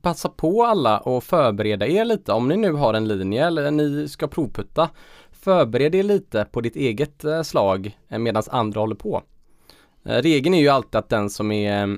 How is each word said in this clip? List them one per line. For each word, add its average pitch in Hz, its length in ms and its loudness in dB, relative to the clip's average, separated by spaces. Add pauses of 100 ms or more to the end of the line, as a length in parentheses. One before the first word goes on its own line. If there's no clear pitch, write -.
passa 175 280 -4
på 202 340 0
alla 147 360 2
och 127 240 -2
förbereda 107 640 0
er 202 180 2
lite. 220 280 -2
Om 120 140 2
ni 170 100 2
nu 208 160 2
har 135 200 2
en 110 140 0
linje 104 400 0
eller 147 240 -2
ni 147 360 0
ska 143 200 -8
provputta, 151 640 -4 (420)
förbered 151 640 2
er 190 80 2
lite 190 480 0
på 123 100 -4
ditt 156 140 -6
eget, 135 480 -4
eh, 156 180 -2
slag, 98 560 0 (120)
eh, 110 100 -6
medans 107 300 -2
andra 107 300 -2
håller 107 160 -2
på. - 280 -6 (840)
Eh, 113 160 -4
regeln 156 340 2
är 160 60 4
ju 143 80 4
alltid 135 260 0
att 107 140 -2
den 104 200 0
som 107 220 -4
är, 101 360 -2
eh, 101 100 -4